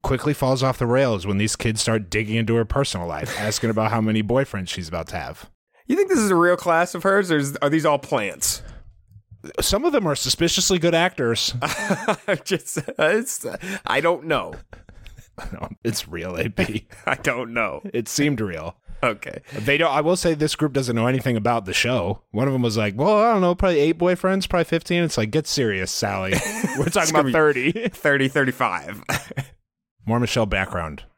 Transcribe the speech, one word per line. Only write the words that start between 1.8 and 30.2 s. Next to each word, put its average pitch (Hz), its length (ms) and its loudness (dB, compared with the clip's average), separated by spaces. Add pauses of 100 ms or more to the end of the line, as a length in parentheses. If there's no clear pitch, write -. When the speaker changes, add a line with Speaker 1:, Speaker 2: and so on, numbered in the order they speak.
Speaker 1:
start 110 280 0
digging 107 280 -2
into 113 180 0
her 117 100 2
personal 104 440 -2
life, 76 280 -6
Speaker 2:
<laughs> - 40 -6
Speaker 1:
asking 110 300 -2
about 107 200 2
how 113 100 0
many 110 220 2
boyfriends 107 460 -2
she's 90 180 -8
about 82 220 -6
to - 80 -10
have. 67 340 -12 (360)
Speaker 2:
You 269 100 0
think 392 140 2
this 330 100 4
is 208 100 2
a 185 60 4
real 175 200 6
class 175 380 2
of 170 80 -8
hers, 196 300 2
or 151 60 4
is, 143 180 -2
are 143 140 2
these 151 160 2
all 147 120 4
plants? 107 640 -4 (1000)
Speaker 1:
Some 220 240 0
of 339 80 2
them 226 140 2
are 147 80 2
suspiciously 170 640 0
good 165 160 2
actors. 151 600 0 (440)
Speaker 2:
<laughs> - 460 -2
Just, - 340 -4 (220)
it's, 208 440 0 (400)
I 127 160 0
don't 160 260 0
know. 104 320 -2
Speaker 1:
<laughs> - 60 -18 (880)
No, - 160 -10 (160)
it's - 240 -4
real, 87 280 -8
A 82 120 -2
B. - 480 -4
Speaker 2:
<laughs> - 100 -10
I - 80 0
don't 120 400 -4
know. 101 260 -2 (140)
Speaker 1:
It 117 140 -2
seemed 143 320 0
real. 87 340 -6 (300)
Speaker 2:
Okay. - 360 -4 (120)
Speaker 1:
They 131 260 0
don't. 160 140 2
I 143 80 2
will 165 160 2
say 170 180 2
this 151 220 0
group 151 160 0
doesn't 127 240 0
know 113 100 2
anything 127 300 2
about 113 280 0
the 92 80 -6
show. 101 500 0 (100)
One 117 160 0
of 139 40 2
them 131 100 0
was 113 140 0
like, 104 200 0
"Well, 196 240 4
I 233 140 4
don't 202 80 2
know, 180 120 4
probably 180 240 2
eight 160 200 4
boyfriends, 180 500 2
probably 170 160 2
fifteen." 170 400 0
It's 156 120 -2
like, 110 140 0
"Get 151 160 0
serious, 101 460 0
Sally. 95 400 -2
Speaker 2:
<laughs> - 440 -2
Speaker 1:
We're 139 100 0
Speaker 2:
It's 170 100 -2
Speaker 1:
talking 160 160 2
Speaker 2:
gonna 156 80 6
Speaker 1:
about 147 60 4
Speaker 2:
be 131 60 0
Speaker 1:
thirty." 156 560 2
Speaker 2:
thirty, 139 380 2
thirty-five. 110 760 0 (500)
<laughs> - 500 -20
Speaker 1:
More 113 140 0
Michelle 120 280 0